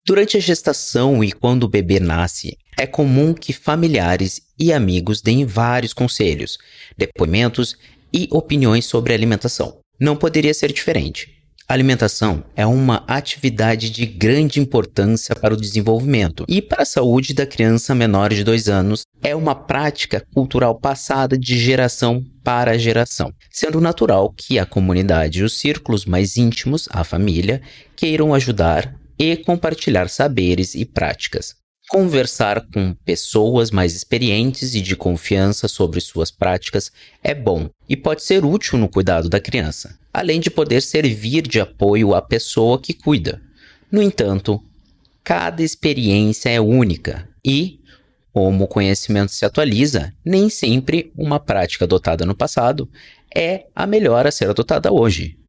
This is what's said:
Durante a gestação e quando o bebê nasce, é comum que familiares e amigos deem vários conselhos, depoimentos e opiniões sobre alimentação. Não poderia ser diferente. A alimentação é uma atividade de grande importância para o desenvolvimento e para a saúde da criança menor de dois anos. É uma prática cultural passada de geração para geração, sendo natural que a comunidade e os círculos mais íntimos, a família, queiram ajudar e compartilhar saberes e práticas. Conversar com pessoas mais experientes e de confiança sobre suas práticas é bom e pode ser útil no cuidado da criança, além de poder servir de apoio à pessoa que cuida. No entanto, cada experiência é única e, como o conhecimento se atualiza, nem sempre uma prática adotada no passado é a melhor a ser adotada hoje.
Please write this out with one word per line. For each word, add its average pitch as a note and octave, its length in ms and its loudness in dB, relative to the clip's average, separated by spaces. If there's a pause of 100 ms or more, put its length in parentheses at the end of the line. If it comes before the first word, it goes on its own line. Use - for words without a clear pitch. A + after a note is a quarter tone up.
Durante G3+ 300 2
a G3+ 40 4
gestação C#3 800 0
e G2+ 100 0
quando B2 320 0
o A2 40 -2
bebê F#2+ 300 -2
nasce, E2+ 580 -2 (220)
é C3+ 80 -2
comum C#3+ 480 2
que - 180 -8
familiares G#2 880 0 (180)
e D#3+ 140 2
amigos G2 480 0
deem B2+ 240 2
vários A#2 480 -2
conselhos, G2 640 -2 (380)
depoimentos A2 800 -2 (380)
e F3+ 160 -2
opiniões C3+ 560 2
sobre A#2+ 260 0
alimentação. A2+ 680 -2 (180)
Não D3 160 2
poderia D#3 400 2
ser D3 180 -2
diferente. - 680 -4 (260)
A B2+ 60 0
alimentação A2+ 720 2 (100)
é G#2+ 120 0
uma B2+ 400 2
atividade A2+ 840 -2
de A2 160 -4
grande A#2 560 2
importância A2+ 760 0
para A2 200 0
o - 20 -2
desenvolvimento G#2+ 920 0
e F#3+ 120 2
para - 220 -2
a - 40 2
saúde C3 460 2
da C#3 140 0
criança A#2 480 2
menor G#2 360 2
de G2+ 140 0
dois A2+ 240 2
anos. G2+ 340 0 (200)
É C#3+ 120 -2
uma D#3 200 0
prática - 680 -4 (120)
cultural B2 440 0
passada C3+ 600 -2
de B2 180 -2
geração B2 680 0 (200)
para A#2+ 340 0
geração, A#2 560 0 (180)
sendo D#3 300 -2
natural D#3+ 560 2
que B2+ 220 -2
a F#2 80 2
comunidade F2+ 720 2
e G2 60 0
os A2+ 140 -2
círculos C3+ 460 -2
mais F#2+ 320 0
íntimos, A#2+ 540 0
a E2 140 -4
família, G2 580 -2 (340)
queiram D#3 380 2
ajudar G2+ 600 0 (240)
e D#3+ 180 2
compartilhar D#3+ 720 -2
saberes F#2 640 0
e A2+ 100 -4
práticas. - 680 -6 (340)
Conversar B2+ 840 0
com F#2+ 220 -2 (100)
pessoas A2 680 0
mais F#2 240 0
experientes A#2+ 800 -2
e G#2+ 60 -2
de F#2 160 -4
confiança G2 720 0
sobre F2 320 -2
suas - 300 -6
práticas - 600 -4 (320)
é - 120 -2
bom F#2 340 -2 (200)
e - 80 -2
pode D#3 260 -4
ser F#3+ 220 2
útil C#3+ 340 0
no G#2 100 2
cuidado F2 400 0
da F#2+ 100 0
criança, - 600 -6 (140)
além E3 280 -2
de E3 100 0
poder D3 300 2
servir C3 600 0
de A2+ 180 0
apoio G2+ 540 2
à F2 80 2
pessoa A#2 580 0
que - 140 -8
cuida. - 480 -2 (480)
No G#3 120 2
entanto, G#2 600 0 (600)
cada E3+ 400 -2
experiência A2 840 0
é A#2 120 2
única G#2+ 680 0 (160)
e, D3 340 -2 (540)
como F#2+ 320 2
o F#2+ 40 -4
conhecimento G2 640 0
se - 120 -6
atualiza, A#2 680 0 (100)
nem F#3+ 240 2
sempre C3 640 -2
uma D3 240 -2
prática G2 460 -2
adotada E2+ 400 0
no F#2+ 100 0
passado C3 540 -2 (460)
é E3+ 400 -2
a - 120 -4
melhor D3 400 2
a D3 40 4
ser - 180 -2
adotada D3+ 420 0
hoje. G2+ 460 0 (120)